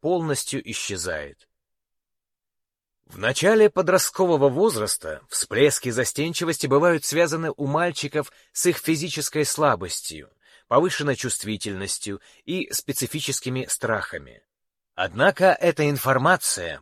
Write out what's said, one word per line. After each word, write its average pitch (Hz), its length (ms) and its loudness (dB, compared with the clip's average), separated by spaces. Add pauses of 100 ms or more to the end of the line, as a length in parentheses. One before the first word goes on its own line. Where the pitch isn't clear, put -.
полностью 156 680 -2
исчезает. 82 800 -8 (1600)
В - 120 -18
начале 196 520 4
подросткового 180 800 4
возраста 110 800 0
всплески - 600 2
застенчивости 151 760 -2
бывают 151 380 2
связаны 160 520 0
у 143 100 -4
мальчиков 151 680 -2 (200)
с - 140 -4
их 175 120 4
физической 156 680 -2
слабостью, 95 840 -2 (360)
повышенной 147 480 2
чувствительностью 101 1040 -6 (240)
и 180 280 -6
специфическими 131 960 -4
страхами. 87 760 -6 (540)
Однако 113 560 2
эта 156 360 0
информация 131 920 0